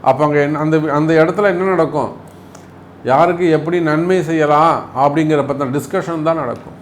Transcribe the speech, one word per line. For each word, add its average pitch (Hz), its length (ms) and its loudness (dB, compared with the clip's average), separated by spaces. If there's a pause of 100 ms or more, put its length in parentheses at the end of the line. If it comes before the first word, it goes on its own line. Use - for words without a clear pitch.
(100)
அப்ப 131 180 0
அங்க 147 180 2
என்ன, 147 200 -2
அந்த, 156 100 2 (220)
அந்த 156 140 0 (100)
இடத்துல 185 320 0
என்ன 190 220 -2
நடக்கும்? 143 360 -2 (1000)
யாருக்கு 175 340 2 (120)
எப்படி 170 200 -2 (120)
நன்மை 170 400 0
செய்யலாம் 151 480 2 (260)
அப்படிங்கிற 151 460 2
பத்தின 135 260 -4
டிஸ்கஷன் 165 540 -4
தான் 160 140 -2
நடக்கும். - 380 -10